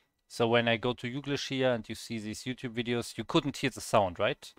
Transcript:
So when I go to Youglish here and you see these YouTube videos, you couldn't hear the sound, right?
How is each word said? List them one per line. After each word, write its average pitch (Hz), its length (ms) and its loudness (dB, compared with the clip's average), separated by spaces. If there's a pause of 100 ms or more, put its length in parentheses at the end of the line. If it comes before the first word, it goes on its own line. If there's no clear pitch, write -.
(280)
So 120 200 2
when 117 200 6
I 113 100 4
go 123 160 0
to 123 140 -6
Youglish 135 420 -4
here 131 240 2
and 110 160 -4
you 113 60 -8
see 113 240 -8
these 104 240 -8
YouTube 120 320 -8
videos, 120 420 -2
you 113 60 -4
couldn't 147 340 0
hear 135 140 0
the - 100 -12
sound, 95 380 2
right? 117 400 0